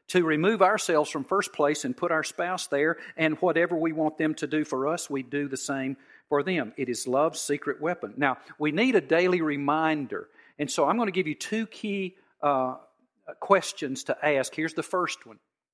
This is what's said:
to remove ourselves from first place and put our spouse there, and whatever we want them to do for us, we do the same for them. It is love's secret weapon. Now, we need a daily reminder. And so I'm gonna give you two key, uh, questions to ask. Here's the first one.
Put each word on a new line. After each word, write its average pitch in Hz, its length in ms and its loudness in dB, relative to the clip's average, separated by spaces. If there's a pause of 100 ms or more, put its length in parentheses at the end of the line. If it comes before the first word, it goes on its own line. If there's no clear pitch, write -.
to 180 140 4
remove 170 380 4
ourselves 180 480 4
from 139 140 -4
first 196 300 0
place 151 320 0
and 123 120 -4
put 175 140 -2
our 156 120 0
spouse 180 440 -4
there, 151 300 2 (200)
and 160 220 2
whatever 170 360 2
we 160 180 0
want 156 260 -2
them 156 160 0
to 151 120 -6
do 151 160 0
for 135 240 -2
us, 170 220 -4
we 139 140 -4
do 143 240 -4
the 135 100 -8
same 135 400 -4 (320)
for 143 140 2
them. 151 340 -2
It 127 120 -2
is - 180 -4
love's 147 340 2
secret 147 400 -2
weapon. 151 360 -4
Now, 135 200 0 (220)
we 151 120 0
need 226 240 2
a 175 60 6
daily 175 400 4
reminder. 147 840 0 (320)
And 143 100 -2
so 147 180 2
I'm 196 100 4
gonna 220 140 0
give 170 160 0
you 147 80 -4
two 220 320 -4
key, 196 480 -6 (260)
uh, 131 340 0 (640)
questions 156 680 0
to 147 200 -2
ask. 139 280 0
Here's 160 220 -4
the 156 80 -4
first - 420 -4
one. 113 140 -20 (340)